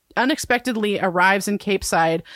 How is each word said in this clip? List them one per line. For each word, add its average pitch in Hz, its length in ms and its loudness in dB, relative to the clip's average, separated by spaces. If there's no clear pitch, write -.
unexpectedly 233 800 0
arrives 190 480 2
in 208 100 -2
Capeside 165 640 0